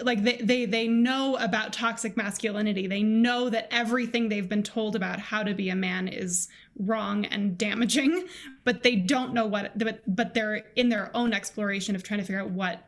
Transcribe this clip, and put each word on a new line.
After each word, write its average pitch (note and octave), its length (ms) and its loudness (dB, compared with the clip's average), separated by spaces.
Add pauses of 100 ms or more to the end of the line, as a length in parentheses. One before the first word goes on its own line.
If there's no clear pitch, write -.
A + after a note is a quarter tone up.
like, A#3 200 2
they, A#3+ 140 2
they, B3 300 2
they A3+ 200 0
know B3+ 500 4
about G#3+ 360 0
toxic A3+ 440 -2
masculinity. G#3 680 -2
They G3 160 0
know A#3+ 460 4
that A3+ 240 -2
everything A#3 560 0
they've G#3 200 -2
been G#3 140 2
told G#3+ 320 -2
about F#3+ 240 -2
how G#3+ 240 -4
to G3+ 120 0
be F#3 160 -2
a F#3 60 0
man F#3 320 -2
is - 380 -4 (320)
wrong G#3 460 -2
and G3+ 340 -2
damaging, B3 720 2 (360)
but B3 200 0
they B3 100 6
don't B3+ 400 2
know A#3 120 2
what, G3+ 300 -4
but, A3 300 -2
but G3 280 0
they're G#3+ 320 -2 (100)
in B3 120 4
their G#3 280 0
own A#3 160 2
exploration G3+ 640 -2
of F#3 80 -6
trying G#3 160 -2
to F#3 60 -4
figure F#3+ 140 -4
out G3 100 -6
what F#3 380 -4